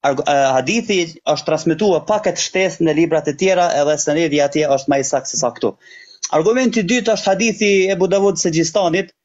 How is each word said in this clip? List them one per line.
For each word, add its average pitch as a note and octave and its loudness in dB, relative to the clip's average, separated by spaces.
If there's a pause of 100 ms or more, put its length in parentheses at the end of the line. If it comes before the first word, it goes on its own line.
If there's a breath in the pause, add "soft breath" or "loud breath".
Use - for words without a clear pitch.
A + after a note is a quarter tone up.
Arg-, C3+ 0
e, C#3+ 2 (200)
hadithi G#3 0 (320)
është D3+ -2
transmetuar D#3+ 0
pa G#3+ 2
këtë E3+ -2
shtesë F#3 -2
në D3+ 2
librat D#3+ 0
e C#3+ -4
tjera, F3+ 2
edhe D3 2
senedi D3 0
atje D3+ 0 (120)
është C#3 -2
më C#3 2
i C3 -4
saktë C3+ -4
se - -4
sa A#2+ -2
këtu. - -4 (640 loud breath)
Argumenti A3+ 2
i F3 -2
dytë A3+ 0
është G3 -2
hadithi G#3 0 (220)
Ebu F3+ 0
Davud G3 2
Segjistanit E3+ 0 (120)